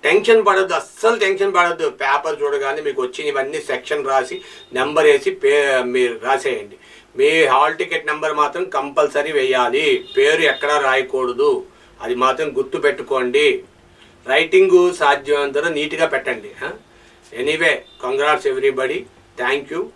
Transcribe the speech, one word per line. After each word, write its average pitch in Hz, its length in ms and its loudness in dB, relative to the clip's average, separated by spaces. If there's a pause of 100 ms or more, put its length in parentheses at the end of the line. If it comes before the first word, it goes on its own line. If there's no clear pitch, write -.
టెన్షన్ 208 440 4
పడొద్దు, 190 320 2
అస్సలు - 440 0
టెన్షన్ 196 320 0
పడొద్దు. 170 300 0 (160)
పేపర్ 147 400 -2
చూడగానే 143 460 -2
మీకు 131 180 -4
వచ్చినవన్నీ 143 540 -4 (100)
సెక్షన్ 139 400 -6
రాసి, 131 260 -2 (420)
నెంబర్ 151 320 2
వేసి 139 200 4 (140)
పే-, 139 380 4 (120)
మీరు 123 200 2 (120)
రాసేయండి. 123 500 -2 (420)
మీ 139 120 4 (220)
హాల్ 151 280 2
టికెట్ 156 300 -4
నెంబర్ 156 320 -4
మాత్రం 147 220 -2 (140)
కంపల్సరీ 143 640 0
వేయాలి, 131 460 0 (300)
పేరు 151 260 4 (100)
ఎక్కడా 147 240 0 (120)
రాయకూడదు, 127 640 0 (540)
అది 123 200 -4
మాత్రం 147 340 0
గుర్తుపెట్టుకోండి. 135 920 0 (840)
రైటింగ్ 180 440 4 (220)
సాధ్యమైనంత 143 680 0 (100)
నీట్‌గా 156 360 -2
పెట్టండి. 123 380 -6 (140)
ఆ? - 40 -8 (680)
Anyway, 156 340 0 (280)
congrats 143 500 0
everybody. 131 460 0 (420)
Thank 139 320 -2
you. 170 100 -4 (140)